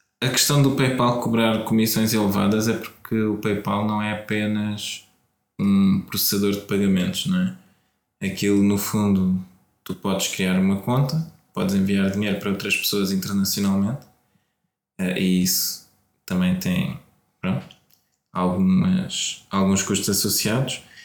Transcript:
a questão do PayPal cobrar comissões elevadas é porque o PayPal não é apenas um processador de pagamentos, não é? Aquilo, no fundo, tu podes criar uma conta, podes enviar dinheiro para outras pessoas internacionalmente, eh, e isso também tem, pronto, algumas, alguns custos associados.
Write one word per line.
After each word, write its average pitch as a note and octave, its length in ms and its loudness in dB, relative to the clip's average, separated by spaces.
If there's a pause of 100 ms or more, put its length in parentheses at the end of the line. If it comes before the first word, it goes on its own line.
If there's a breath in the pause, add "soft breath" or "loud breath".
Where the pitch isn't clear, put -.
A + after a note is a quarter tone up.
(220)
a C3 80 0
questão C#3+ 320 4
do C3+ 100 6
PayPal B2 480 2
cobrar A2+ 440 2
comissões A2 480 2
elevadas G#2 560 2
é A2+ 40 2
porque - 480 -4
o G#2+ 160 0
PayPal G#2 500 -2
não G#2+ 160 -2
é G#2+ 100 -4
apenas G#2+ 960 -4 (520)
um G2 440 4
processador G2+ 500 -2
de G2+ 100 -4
pagamentos, F#2+ 640 0
não F#2 140 0
é? - 840 -10
Aquilo, G2+ 360 2
no G2+ 140 4
fundo, F#2+ 600 2 (440)
tu F#2+ 120 -10
podes - 340 -4
criar F#2 300 0
uma G2 240 2
conta, C#3+ 480 -2 (240)
podes F#2+ 200 -2
enviar G2 360 2
dinheiro G2+ 280 -2
para G2+ 120 -4
outras F#2+ 260 -2
pessoas G2 360 -2
internacionalmente, G2 960 -2 (920)
eh, F#2 220 -2
e F#2 220 2
isso - 440 -2 (400)
também F#2 320 0
tem, - 400 -2 (420)
pronto, G2 260 -4 (680)
algumas, - 1160 0
alguns G2 320 2
custos G2+ 280 -2
associados. G#2 720 -2 (220 loud breath)